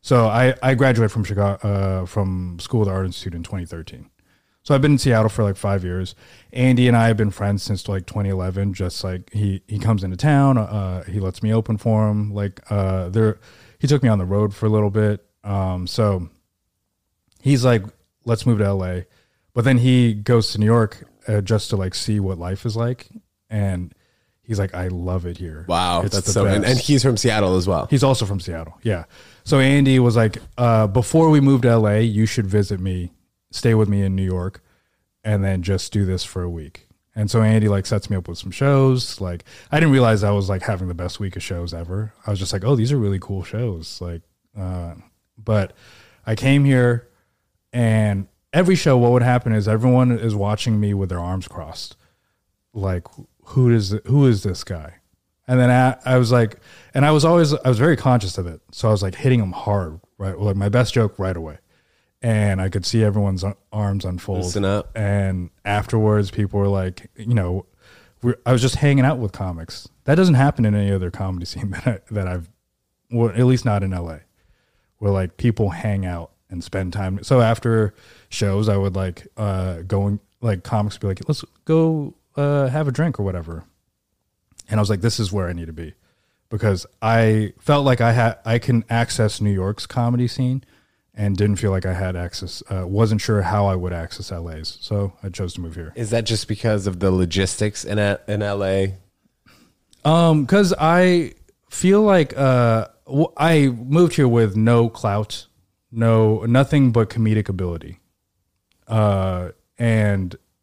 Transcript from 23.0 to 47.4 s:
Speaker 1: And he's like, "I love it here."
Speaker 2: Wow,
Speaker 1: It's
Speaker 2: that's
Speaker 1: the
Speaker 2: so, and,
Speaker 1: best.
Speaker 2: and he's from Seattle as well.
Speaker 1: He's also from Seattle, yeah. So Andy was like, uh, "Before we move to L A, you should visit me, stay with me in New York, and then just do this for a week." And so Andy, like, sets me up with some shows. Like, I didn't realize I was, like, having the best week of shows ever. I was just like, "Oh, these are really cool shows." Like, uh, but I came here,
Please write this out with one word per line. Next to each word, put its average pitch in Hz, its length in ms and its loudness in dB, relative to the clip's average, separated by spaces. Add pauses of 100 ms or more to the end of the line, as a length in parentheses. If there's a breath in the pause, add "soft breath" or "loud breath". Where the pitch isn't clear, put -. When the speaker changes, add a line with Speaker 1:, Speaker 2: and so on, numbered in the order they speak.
Speaker 1:
And 95 460 -4 (480)
he's 107 160 -4
like, 95 160 -4
"I 90 140 -6
love 90 360 -4
it 87 120 -10
here." 80 320 -14
Speaker 2:
Wow, 87 320 0
Speaker 1:
It's 85 120 -2
Speaker 2:
that's 98 140 -2
Speaker 1:
the 98 60 0
Speaker 2:
so, 147 120 2
and, - 180 2
Speaker 1:
best. 127 100 2
Speaker 2:
and 123 80 0
he's 143 200 2
from 127 140 2
Seattle 104 400 2
as 90 100 0
well. 90 240 -2
Speaker 1:
He's 135 140 2
also 135 220 2
from 95 160 -4
Seattle, 82 420 -12
yeah. 92 220 -4 (400 loud breath)
So 147 140 2
Andy 135 400 4
was 120 180 4
like, 110 220 2 (180)
uh, 113 280 4
"Before 127 440 2
we 151 100 6
move 139 220 4
to 123 80 4
L 113 180 4
A, 107 140 2
you 110 240 2
should 107 200 -2
visit 98 360 0
me, 90 320 -6 (380)
stay 117 220 0
with 107 160 4
me 101 140 2
in 95 120 0
New 95 80 0
York, 92 380 -6 (600)
and 104 200 0
then 95 200 0
just 95 300 -4
do 104 120 0
this 92 200 -4
for 90 180 -8
a 87 60 -6
week." 80 380 -14 (280)
And 104 160 -4
so 113 100 2
Andy, 107 280 4
like, 98 160 0
sets - 240 -4
me 101 80 -2
up 87 100 -8
with 85 100 -12
some 95 140 -12
shows. 135 720 0
Like, 87 240 -8 (260 loud breath)
I - 80 0
didn't 160 140 4
realize 113 300 4
I 104 80 2
was, 98 180 0
like, 95 140 -4
having 92 260 -4
the 87 40 -6
best 87 280 -8
week 95 160 -8
of 87 40 -10
shows 87 320 -8
ever. 92 400 -8 (140)
I - 20 -4
was 98 100 -2
just 95 120 -6
like, 98 140 -4
"Oh, 131 100 2
these 117 160 0
are 147 60 0
really 101 220 -2
cool 95 240 -8
shows." 104 580 -8
Like, 85 200 -10 (360)
uh, 90 380 -8 (420)
but 104 340 0 (560 soft breath)
I 113 80 -2
came 139 300 2
here, 123 420 2 (640)